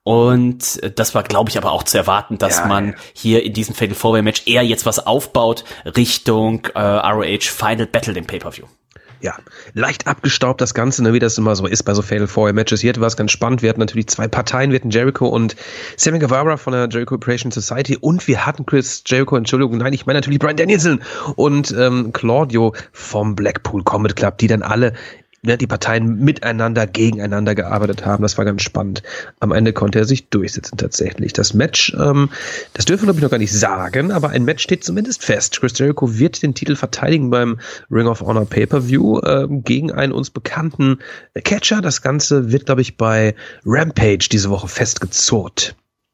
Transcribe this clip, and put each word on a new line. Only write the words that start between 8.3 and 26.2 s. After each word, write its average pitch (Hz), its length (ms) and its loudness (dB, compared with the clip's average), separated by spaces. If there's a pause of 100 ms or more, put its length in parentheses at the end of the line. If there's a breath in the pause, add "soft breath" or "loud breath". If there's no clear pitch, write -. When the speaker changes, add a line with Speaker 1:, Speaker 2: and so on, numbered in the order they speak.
Speaker 2:
Ja, - 160 -8 (360 loud breath)
leicht - 360 -4
abgestaubt 131 520 -2
das 123 140 -2
Ganze, 123 300 0
ne, 110 80 4
wie 120 80 4
das 117 180 0
immer 110 160 2
so 95 140 -4
ist 98 160 -2
bei 101 100 0
so 104 80 0
Fatal 104 240 -2
Four-Way 104 280 2
Matches. 110 260 0
Hier 123 160 2
war 113 100 0
es 113 100 -2
ganz 107 140 -2
spannend. 117 320 0
Wir 113 60 4
hatten 110 100 0
natürlich 110 300 -2
zwei 117 180 -4
Parteien. 127 460 0
Wir 131 80 2
hatten 117 100 -4
Jericho 123 380 2
und 113 260 0 (420 loud breath)
Sammy 160 220 2
Guevara 147 380 2
von 127 160 -6
der 123 180 0
Jericho 117 240 -4
Operation 120 380 -2
Society 127 440 -4
und 165 300 0
wir 123 180 2
hatten 143 220 -4
Chris - 400 0
Jericho, 131 300 2
Entschuldigung, 117 420 0
nein, 127 140 0
ich - 140 -4
meine 135 100 2
natürlich 139 240 0
Bryan 151 160 0
Danielson 165 480 2 (320 loud breath)
und, 143 340 2
ähm, 123 420 0
Claudio 117 600 2 (160 loud breath)
vom 104 460 -4
Blackpool 98 480 -2
Combat 104 320 0
Club, 101 220 0
die 113 100 4
dann 110 140 2
alle, 117 320 2 (500 loud breath)
ne, 120 140 2
die 127 80 -2
Parteien 113 540 0